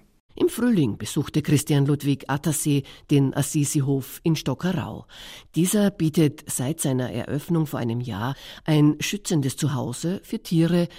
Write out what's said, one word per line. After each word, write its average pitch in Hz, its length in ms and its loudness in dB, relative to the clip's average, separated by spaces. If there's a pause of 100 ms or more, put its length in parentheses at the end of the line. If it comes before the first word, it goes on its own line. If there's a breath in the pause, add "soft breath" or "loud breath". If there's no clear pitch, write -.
(400)
Im 370 100 2
Frühling 208 500 0
besuchte 143 420 -2
Christian 139 460 2
Ludwig 143 420 0
Attersee 143 540 0 (260 loud breath)
den 139 240 4
Assisi-Hof 139 880 -2
in 165 140 2
Stockerau. 151 720 -4 (480 loud breath)
Dieser 196 340 4
bietet 156 560 2
seit 139 340 -4
seiner 127 320 0
Eröffnung 147 540 -2
vor 143 140 -6
einem 120 220 -2
Jahr 117 340 -4 (280 loud breath)
ein 151 360 4
schützendes 151 580 -2
Zuhause 143 680 -4
für - 140 -8
Tiere, 175 600 2